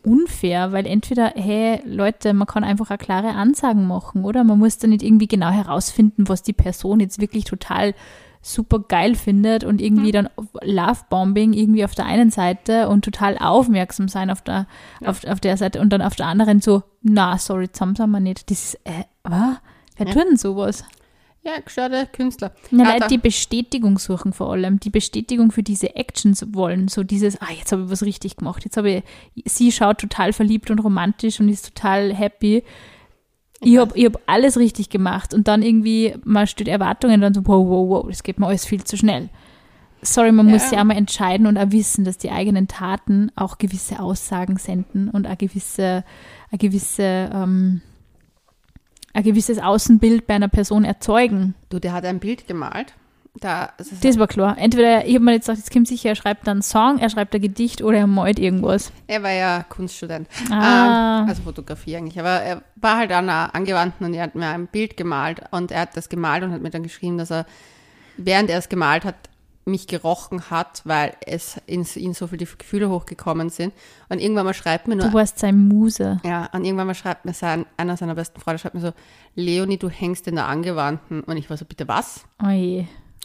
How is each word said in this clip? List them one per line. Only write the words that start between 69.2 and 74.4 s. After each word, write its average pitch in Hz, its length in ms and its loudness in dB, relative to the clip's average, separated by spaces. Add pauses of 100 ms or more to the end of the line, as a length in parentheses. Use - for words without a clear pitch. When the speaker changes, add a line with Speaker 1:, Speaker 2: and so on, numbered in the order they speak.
Speaker 2:
mich 190 220 -6
gerochen 175 600 -6
hat, 165 360 -8
weil 151 280 -2 (140)
es - 400 -12
in, 180 180 -6 (100)
in 180 180 -8
so 180 140 -10
viel 175 120 -12
die 170 80 -8 (100)
Gefühle 202 320 -4
hochgekommen 170 600 -6
sind. 170 220 -8 (380)
Und 185 100 -6
irgendwann 208 260 -2